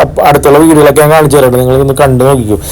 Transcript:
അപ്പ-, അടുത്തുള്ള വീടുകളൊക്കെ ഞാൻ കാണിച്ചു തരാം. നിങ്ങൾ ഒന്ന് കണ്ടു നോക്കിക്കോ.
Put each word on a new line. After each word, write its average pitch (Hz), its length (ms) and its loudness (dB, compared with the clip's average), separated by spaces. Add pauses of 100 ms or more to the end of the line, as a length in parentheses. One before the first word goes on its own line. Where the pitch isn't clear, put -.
അപ്പ-, - 240 -6
അടുത്തുള്ള 143 340 2
വീടുകളൊക്കെ 151 400 2
ഞാൻ 147 140 0
കാണിച്ചു 151 220 0
തരാം. 127 220 0
നിങ്ങൾ 127 240 -2
ഒന്ന് 135 160 -2
കണ്ടു 131 280 0
നോക്കിക്കോ. 113 280 -2 (160)